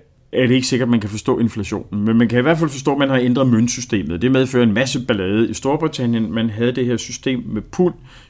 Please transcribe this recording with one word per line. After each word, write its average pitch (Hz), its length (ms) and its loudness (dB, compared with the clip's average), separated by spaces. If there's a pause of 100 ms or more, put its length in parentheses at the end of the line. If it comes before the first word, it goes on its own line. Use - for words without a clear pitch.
(320)
er 127 160 2
det 120 40 4
ikke 131 160 2
sikkert, 127 200 0
at 120 40 2
man 117 80 4
kan 104 100 -4
forstå 107 300 -2
inflationen, 104 640 -4
men 113 160 2
man 120 100 4
kan 117 120 0
i - 20 2
hvert 156 160 2
fald 160 120 -2
forstå, 135 220 -4
at 139 60 0
man 139 120 2
har 135 80 2
ændret 127 300 2
møntsystemet. 110 760 0
Det 127 100 2
medfører 131 320 2
en 110 100 4
masse 131 320 -2
ballade 104 440 0
i 110 40 -6
Storbritannien. 123 800 -2
Man 113 180 -2
havde 117 220 -2
det 127 140 -2
her 120 120 0
system 123 480 -6
med 107 160 -6
pund, 180 320 0 (360)